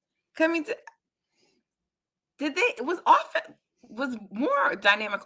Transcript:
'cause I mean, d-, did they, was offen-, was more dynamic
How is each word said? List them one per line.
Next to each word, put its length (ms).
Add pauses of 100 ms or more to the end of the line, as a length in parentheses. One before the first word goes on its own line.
(360)
'cause 100
I 60
mean, 120
d-, 100 (1600)
did 180
they, 260
was 240
offen-, 500 (260)
was 340 (140)
more 460
dynamic 500